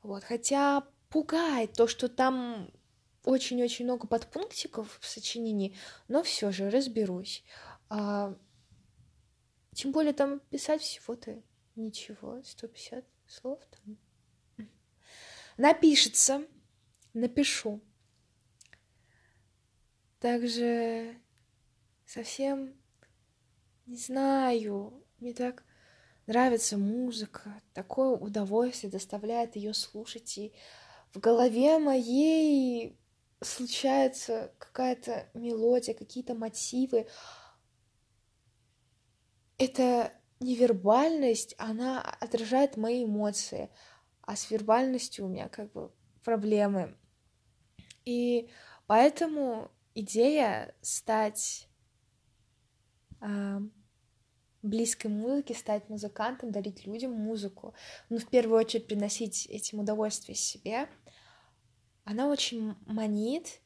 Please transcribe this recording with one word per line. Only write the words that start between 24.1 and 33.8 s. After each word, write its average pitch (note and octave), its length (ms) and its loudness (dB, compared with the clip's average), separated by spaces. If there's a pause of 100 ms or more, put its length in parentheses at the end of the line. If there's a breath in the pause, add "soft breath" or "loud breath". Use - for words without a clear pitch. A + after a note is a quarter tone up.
мне A#3+ 140 -10
так B3 300 -4 (640 soft breath)
нравится A#3 500 2
музыка, G#3+ 840 -4 (120)
такое C4 360 0
удовольствие G#3 840 -2
доставляет G#3+ 640 -4
её G#3 180 -6
слушать, - 640 -8
и G#3 160 -10 (600 loud breath)
в G3 60 -12
голове A#3+ 580 6
моей C4+ 1200 4 (440)
случается C4 1160 0